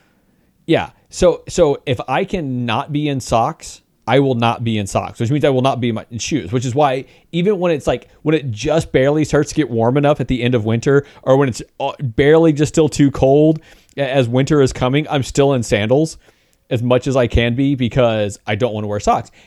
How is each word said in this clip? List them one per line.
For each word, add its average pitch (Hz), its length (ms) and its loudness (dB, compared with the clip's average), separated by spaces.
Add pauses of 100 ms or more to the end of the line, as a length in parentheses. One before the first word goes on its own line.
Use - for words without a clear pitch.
(640)
Yeah. 127 240 0 (200)
So, - 380 0
so 151 380 0
if 127 140 -2 (100)
I 165 160 -2
can 135 400 -6
not 120 260 -4
be 147 160 -2
in 135 140 -2
socks, - 640 -4 (240)
I 127 120 4
will 135 160 2
not 117 280 0
be 113 140 -2
in 101 100 -4
socks, 98 320 -6
which 113 100 -2
means 147 160 0
I 147 40 4
will 131 120 0
not 131 180 0
be 120 100 -2
in 110 60 -2
my, 95 140 -10
in 110 80 -10
shoes, 98 340 -6
which 123 140 -4
is 120 100 -4
why 135 300 0 (260)
even 175 280 0
when 175 120 0
it's 147 160 -4
like, 131 220 -2 (140)
when 151 120 0
it 139 160 -4
just 147 400 -2
barely 143 320 2
starts - 260 0
to - 60 -10
get 147 140 -2
warm 117 260 0
enough 143 240 2
at 131 80 -6
the 127 140 -2
end 123 140 0
of 107 100 0
winter, 135 400 2 (160)
or 131 160 4
when 139 120 2
it's, 110 120 -8 (180)
uh, 139 200 -4
barely 151 520 4
just 147 220 0
still 156 160 4
too 143 220 2
cold 151 500 4 (340)
a-, 139 60 -4
as 131 260 0
winter 135 340 2
is 131 120 2
coming, 139 340 -2
I'm 139 160 -2
still 139 300 0
in 127 100 -2
sandals 127 540 0 (540)
as 120 100 -2
much 123 240 0
as 131 100 -2
I 123 120 2
can 120 260 0
be 139 220 -2
because 113 720 -2
I 107 80 -2
don't 107 180 -2
wanna 107 140 -6
wear 104 120 -4
socks. 123 300 -2 (180)